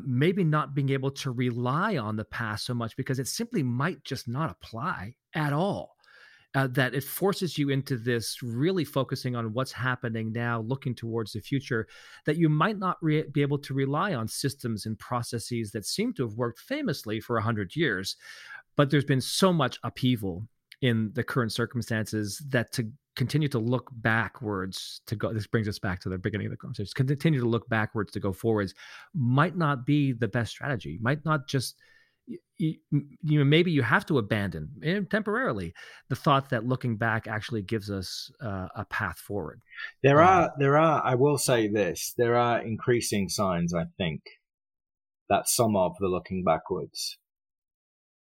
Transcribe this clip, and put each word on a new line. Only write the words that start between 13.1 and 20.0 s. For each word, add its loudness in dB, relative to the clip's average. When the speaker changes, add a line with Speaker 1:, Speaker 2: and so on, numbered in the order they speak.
Speaker 1:
be 2
able 2
to -8
rely 0
on -2
systems -4
and -6
processes -4
that -6
seem -2
to -4
have -4
worked -4
famously -4
for -2
a -2
hundred -2
years. -2
But 6
there's 4
been 2
so 4
much 0
upheaval -2